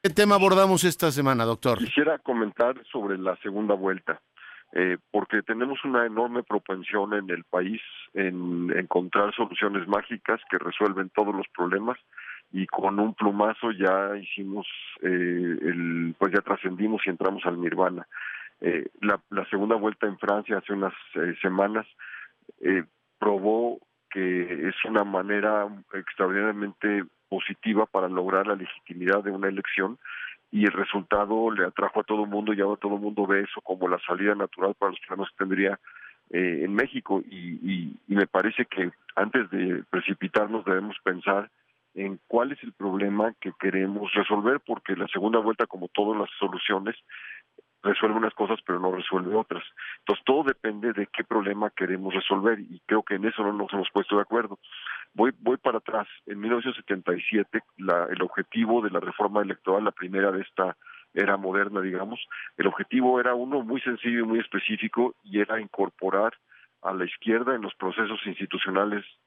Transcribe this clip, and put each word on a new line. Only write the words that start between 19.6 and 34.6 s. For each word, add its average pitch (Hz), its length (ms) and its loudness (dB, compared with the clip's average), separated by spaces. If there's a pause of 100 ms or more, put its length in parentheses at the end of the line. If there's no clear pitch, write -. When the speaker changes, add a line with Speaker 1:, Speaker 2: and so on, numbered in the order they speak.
Speaker 2:
vuelta 107 300 0
en 98 120 -4
Francia 104 400 0
hace 98 140 -6
unas, 98 220 0 (200)
eh, 85 260 0
semanas, 101 460 2 (760)
eh, 87 240 2 (340)
probó 107 600 2 (320)
que 90 580 -2
es 95 60 -4 (120)
una 110 180 2
manera 101 640 0 (240)
extraordinariamente 101 1120 -2 (240)
positiva 101 560 0
para 95 240 0
lograr 95 380 2
la 104 80 0
legitimidad 92 680 -2
de 98 80 -4
una 95 180 -2
elección, 98 500 -2 (520)
y 104 140 4
el 101 80 6
resultado 101 800 0
le 98 160 0
atrajo 95 340 -2
a 104 40 -4
todo 107 200 0
el 101 60 -6
mundo, 104 240 0
y 98 80 -2
ahora 101 180 0
todo 101 140 -2
el 101 80 -4
mundo 104 240 -2
ve 98 160 2
eso - 180 -8
como 92 260 -4
la 90 200 2
salida 98 280 0
natural 101 440 -2